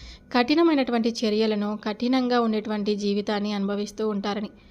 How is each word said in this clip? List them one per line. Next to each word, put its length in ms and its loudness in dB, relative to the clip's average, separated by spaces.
కఠినమైనటువంటి 800 2
చర్యలను, 720 0
కఠినంగా 580 0
ఉండేటువంటి 540 0
జీవితాన్ని 580 -2
అనుభవిస్తూ 560 -2
ఉంటారని. 400 -4